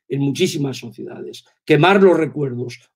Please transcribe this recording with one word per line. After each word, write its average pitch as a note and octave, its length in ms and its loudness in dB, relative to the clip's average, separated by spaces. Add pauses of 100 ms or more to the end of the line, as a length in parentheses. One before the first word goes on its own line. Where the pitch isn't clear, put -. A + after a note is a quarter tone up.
en C#3 120 -6
muchísimas C#3 580 -2
sociedades. - 680 -16 (200)
Quemar F3 380 4
los F3 140 6
recuerdos, C3+ 640 -6 (160)